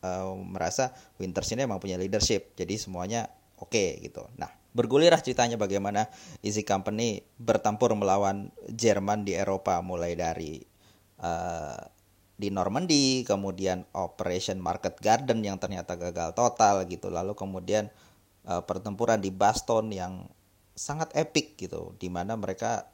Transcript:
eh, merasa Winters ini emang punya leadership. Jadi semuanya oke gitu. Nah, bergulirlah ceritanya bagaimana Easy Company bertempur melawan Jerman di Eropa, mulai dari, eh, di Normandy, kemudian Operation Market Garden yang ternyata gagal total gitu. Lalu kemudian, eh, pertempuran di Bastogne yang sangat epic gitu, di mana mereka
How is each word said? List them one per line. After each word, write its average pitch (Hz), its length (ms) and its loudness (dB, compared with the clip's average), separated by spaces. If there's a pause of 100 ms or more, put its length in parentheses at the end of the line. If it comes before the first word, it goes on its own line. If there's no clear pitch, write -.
eh, 92 320 -4
merasa 92 560 -2 (300)
Winters 92 340 -4
ini 131 140 0
emang 98 100 -2
punya 92 220 -4
leadership. 101 560 0
Jadi 92 240 -4
semuanya 95 480 -6 (320)
oke 95 400 0
gitu. - 240 -12 (160)
Nah, - 80 -6 (240)
bergulirlah 147 480 6
ceritanya 120 400 0
bagaimana 101 480 0 (320)
Easy 104 240 -2
Company 107 560 0 (160)
bertempur 110 560 2
melawan 98 560 2 (200)
Jerman 104 600 2
di 90 80 0
Eropa, 95 480 0
mulai 87 320 -2
dari, 82 480 -4 (560)
eh, 85 600 -4 (560)
di 101 160 -4
Normandy, 131 720 2
kemudian 95 720 -2
Operation 92 640 -4
Market 90 400 -4
Garden 117 400 4
yang 101 160 -4
ternyata 92 400 -6
gagal 87 400 -4
total 101 520 6
gitu. 90 240 -8
Lalu 90 240 -2
kemudian, 98 520 -2 (600)
eh, 87 160 -2
pertempuran 104 560 0
di 98 120 -2
Bastogne 107 640 2
yang 92 180 -6 (640)
sangat 160 400 -6
epic 156 400 -2
gitu, 87 400 -10
di 90 160 -6
mana 98 240 -4
mereka 107 580 -4